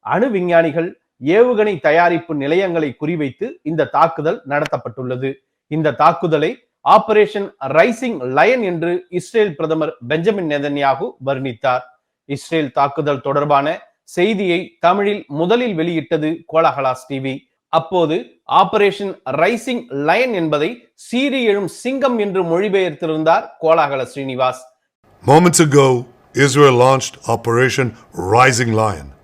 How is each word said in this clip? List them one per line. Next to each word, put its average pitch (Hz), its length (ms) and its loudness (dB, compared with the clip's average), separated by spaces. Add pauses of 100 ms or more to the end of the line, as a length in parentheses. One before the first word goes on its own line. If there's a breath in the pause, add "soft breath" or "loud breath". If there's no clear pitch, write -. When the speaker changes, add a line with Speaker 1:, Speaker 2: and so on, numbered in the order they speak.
Speaker 1:
அணு 175 280 0
விஞ்ஞானிகள், 170 520 0 (460)
ஏவுகணை 214 400 2 (140)
தயாரிப்பு 165 460 2 (100)
நிலையங்களை 170 460 0 (120)
குறிவைத்து 151 460 -4 (240)
இந்த 156 240 0
தாக்குதல் 160 440 0 (120)
நடத்தப்பட்டுள்ளது. 131 800 -4 (400)
இந்த 151 220 0 (100)
தாக்குதலை 165 480 0 (340)
ஆபரேஷன் 208 640 2 (260)
ரைசிங் 220 420 2 (200)
லயன் 220 320 2
என்று 175 240 -4 (260)
இஸ்ரேல் 208 400 -2
பிரதமர் 160 340 -2 (180)
பெஞ்சமின் 170 420 -2
நேதன்யாகு 143 560 -2 (180)
வர்ணித்தார். 131 580 -4 (440)
இஸ்ரேல் 143 500 -4
தாக்குதல் 143 480 -2
தொடர்பான 143 500 0 (400)
செய்தியை 185 440 0 (260)
தமிழில் 202 360 0 (180)
முதலில் 220 400 0
வெளியிட்டது 160 500 -2 (220)
கோலஹலாஸ் 135 580 0
டி 135 160 -6
வி. 135 80 -4 (380)
அப்போது 165 460 0 (440)
ஆபரேஷன் 202 520 0 (280)
ரைசிங் 233 420 -2 (240)
லயன் 233 320 0
என்பதை 156 320 -2 (340)
சீறி 262 380 -2
எழும் 202 260 0 (120)
சிங்கம் 254 360 -2
என்று 196 220 -2 (100)
மொழிபெயர்த்திருந்தார் 170 960 0 (140)
கோலாகல 151 500 0
ஸ்ரீனிவாஸ். 127 540 -4 (600)
Speaker 2:
Moments 165 440 6
ago, 139 200 6 (460)
Israel 139 420 6 (100)
launched 135 300 2 (120)
Operation 120 600 0 (460 soft breath)
Rising 120 480 4
Lion. 80 260 -4 (160)